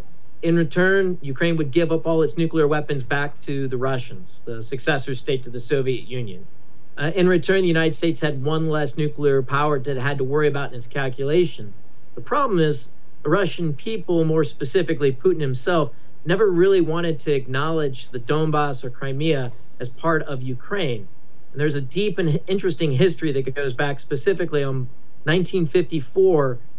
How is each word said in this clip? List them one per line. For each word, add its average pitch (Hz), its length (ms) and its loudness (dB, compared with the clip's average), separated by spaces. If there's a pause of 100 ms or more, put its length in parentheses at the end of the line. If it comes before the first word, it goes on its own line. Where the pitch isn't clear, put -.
(420)
in 165 140 2
return, 180 640 2
Ukraine 165 360 0
would 151 140 0
give 160 220 2
up 156 140 0
all 160 160 2
its 151 140 0
nuclear 160 300 2
weapons 147 360 0
back 143 380 -2
to 139 280 -2
the 127 80 -2
Russians, 135 720 -2
the 113 160 -4
successor 135 520 -2
state 127 280 -2
to 123 80 -4
the 117 100 -4
Soviet 127 480 0
Union. 110 380 -4 (500)
Uh, 147 180 0
in 180 140 4
return, 190 320 2
the 180 80 2
United 160 260 2
States 165 260 0
had 143 220 0
one 160 260 0
less 151 280 0
nuclear 143 460 2
power 143 360 0
that 135 180 -2
it 127 40 -2
had 139 180 0
to 135 60 -2
worry 147 240 2
about 143 220 -2
in 127 60 -4
its 107 100 -4
calculation. 139 840 0 (420)
The 127 80 -4
problem 254 360 0
is 151 300 2 (340)
the 151 60 -2
Russian 170 460 0
people, 175 500 0
more 156 200 2
specifically 147 680 0
Putin 165 280 2
himself, 143 500 0 (340)
never 196 260 2
really 185 300 4
wanted 160 400 0
to 151 120 0
acknowledge 139 760 0
the 123 100 -4
Donbass 147 640 0
or 127 80 -4
Crimea 135 640 0 (260)
as 127 100 -2
part 160 360 0
of 139 180 -2
Ukraine. 131 640 -2 (460)
And 139 80 -2
there's 147 160 2
a 143 40 -2
deep 185 380 0
and 170 120 2
h-, 147 180 0
interesting 190 420 0
history 160 420 2
that 135 220 0
goes 139 200 -2
back 143 260 0
specifically 156 640 0
on 131 240 -2 (360)
nineteen 175 420 2
fifty-four 160 920 2 (200)